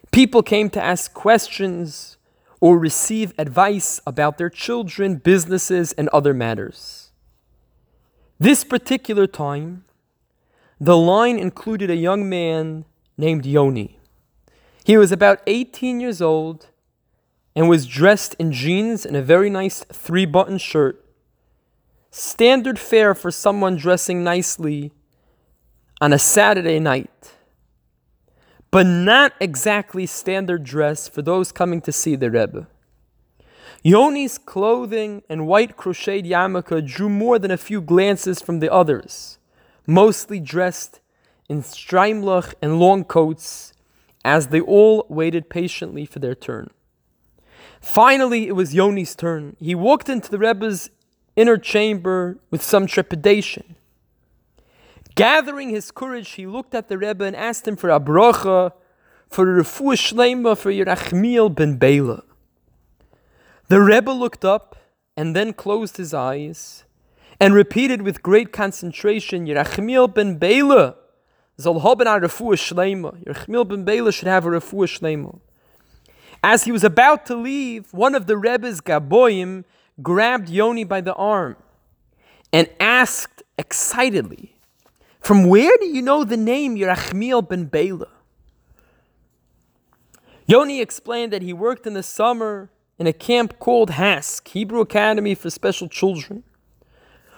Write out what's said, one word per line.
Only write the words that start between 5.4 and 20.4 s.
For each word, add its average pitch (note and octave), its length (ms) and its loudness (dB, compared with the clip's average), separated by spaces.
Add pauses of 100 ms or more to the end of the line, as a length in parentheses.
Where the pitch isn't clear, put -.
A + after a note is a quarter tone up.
and D3+ 160 -2
other C#3+ 240 2
matters. A2+ 760 -8 (1300)
This B3 240 4
particular A3 640 -2
time, D#3 580 -8 (920)
the E3+ 180 6
line G#3+ 400 4
included G3 520 -6
a E3+ 60 0
young F#3+ 320 -2
man D#3+ 580 -4 (320)
named D#3 280 -2
Yoni. C#3 540 0 (840)
He A3 140 6
was G3 140 6
about G3 340 4
eighteen B3 540 -4
years A#3 220 -6
old D#3+ 460 -2 (880)
and E3 140 4
was D#3+ 160 4
dressed D#3+ 500 2
in E3 160 -4
jeans F#3 540 -4
and - 100 -6
a C#3 60 -2
very F3+ 280 4
nice F#3+ 420 -6
three-button F#3 680 -2